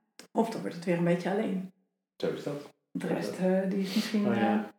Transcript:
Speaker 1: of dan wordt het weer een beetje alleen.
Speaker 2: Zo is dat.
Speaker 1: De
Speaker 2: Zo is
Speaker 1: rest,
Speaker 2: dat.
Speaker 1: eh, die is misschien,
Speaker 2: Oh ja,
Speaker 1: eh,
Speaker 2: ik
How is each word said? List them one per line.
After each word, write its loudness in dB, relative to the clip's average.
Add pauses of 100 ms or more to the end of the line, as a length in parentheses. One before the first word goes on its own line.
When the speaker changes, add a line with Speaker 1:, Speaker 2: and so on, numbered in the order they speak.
(320)
Speaker 1:
of 2
dan -6
wordt -6
het -12
weer 2
een 2
beetje 2
alleen. -2 (460)
Speaker 2:
Zo -2
is -8
dat. -6 (220)
Speaker 1:
De -6
Speaker 2:
Zo -4
is 0
Speaker 1:
rest, -2
Speaker 2:
dat. -6
Speaker 1:
eh, 4
die 0
is -2
misschien, 0
Speaker 2:
Oh 2
ja, 4
Speaker 1:
eh, -10
Speaker 2:
ik -20